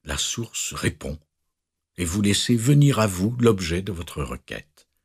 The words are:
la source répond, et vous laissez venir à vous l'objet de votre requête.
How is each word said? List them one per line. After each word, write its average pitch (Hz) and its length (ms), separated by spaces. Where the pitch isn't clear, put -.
la 73 140
source - 560
répond, - 440
et 87 80
vous 87 180
laissez 104 360
venir 139 420
à 110 80
vous 98 320
l'objet 95 420
de 98 120
votre 85 280
requête. - 680